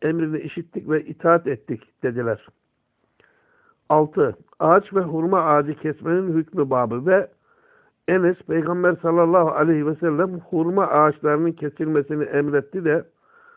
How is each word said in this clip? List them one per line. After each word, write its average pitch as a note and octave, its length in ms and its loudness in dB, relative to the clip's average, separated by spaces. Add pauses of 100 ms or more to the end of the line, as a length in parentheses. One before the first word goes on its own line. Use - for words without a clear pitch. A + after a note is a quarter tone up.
emrini D#3+ 360 -2
işittik - 520 -10
ve D3+ 140 0
itaat E3+ 420 2
ettik," - 560 -8
dediler. A#2 460 -4 (1400)
Altı, D3+ 480 2 (220)
ağaç F#3+ 360 4
ve G3 60 2
hurma E3+ 440 0
ağacı D3 300 2
kesmenin E3+ 580 -4
hükmü D#3 380 -2
babı B2 360 -2
ve F#3+ 220 2 (800)
Enes, F3+ 280 2 (120)
Peygamber E3+ 540 0
sallallahu E3+ 480 2
aleyhi D3+ 360 0
ve D#3 80 -2
sellem E3+ 460 -2
hurma F3 460 0
ağaçlarının D3+ 640 2
kesilmesini D3+ 720 -4
emretti C#3+ 600 -2
de D#3 200 0 (520)